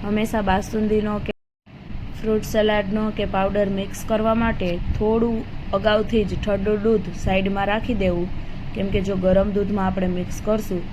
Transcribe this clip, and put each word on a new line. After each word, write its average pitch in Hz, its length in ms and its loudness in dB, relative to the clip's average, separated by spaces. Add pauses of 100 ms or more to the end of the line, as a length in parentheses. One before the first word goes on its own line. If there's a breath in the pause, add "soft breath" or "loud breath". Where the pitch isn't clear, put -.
હંમેશા 214 380 0
બાસુંદીનો 208 760 0
કે - 140 -6 (880)
ફ્રૂટ 214 200 2
સલાડનો 214 680 2
કે 208 140 -2
પાવડર 196 440 0
મિક્સ 196 400 -4
કરવા 220 260 2
માટે 226 360 0 (280)
થોડું 226 460 2 (280)
અગાઉથી 214 520 2
જ 185 100 -2
ઠંડુ 202 420 0
દૂધ 208 380 2
સાઈડમાં 196 520 0
રાખી 220 280 0
દેવું, 180 340 2 (460)
કેમ 196 160 -2
કે 202 100 2
જો 190 160 -2
ગરમ 185 360 4
દૂધમાં 196 340 0
આપણે 190 200 0
મિક્સ 180 380 -2
કરશું 208 360 0 (120)